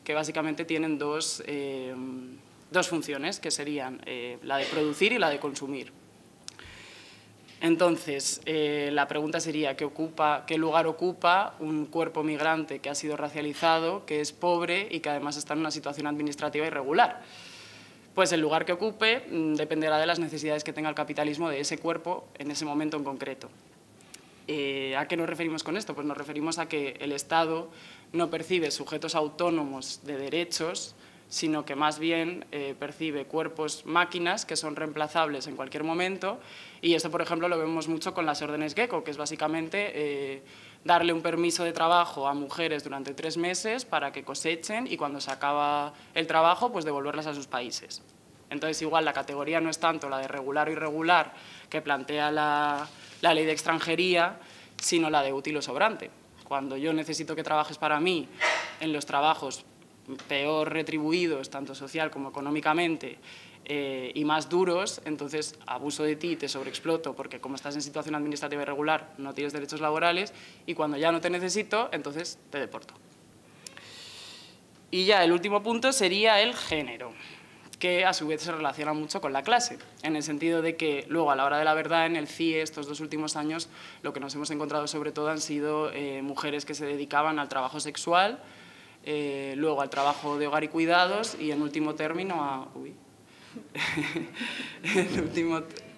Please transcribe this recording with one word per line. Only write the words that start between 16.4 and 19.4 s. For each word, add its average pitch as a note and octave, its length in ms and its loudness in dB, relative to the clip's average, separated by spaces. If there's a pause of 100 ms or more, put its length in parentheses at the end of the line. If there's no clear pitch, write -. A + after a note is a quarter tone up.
irregular? D#3 560 2 (920)
Pues F3+ 200 6
el E3 80 4
lugar D#3 240 4
que F3+ 80 2
ocupe, A3 560 2
mm, D#3+ 240 2